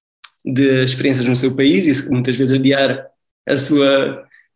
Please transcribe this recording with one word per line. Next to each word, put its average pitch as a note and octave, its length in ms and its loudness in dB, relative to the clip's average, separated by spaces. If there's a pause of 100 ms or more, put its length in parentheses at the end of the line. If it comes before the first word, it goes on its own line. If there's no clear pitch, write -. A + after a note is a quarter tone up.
(440)
de C3 400 2
experiências B2+ 440 -2
no B2+ 80 0
seu C3 200 -2
país, D#3 300 2
e D3 80 2
se, - 160 -6
muitas B2+ 260 -2
vezes C3+ 240 0
adiar C3+ 480 0 (400)
a C#3 100 0
sua C3+ 720 0 (280)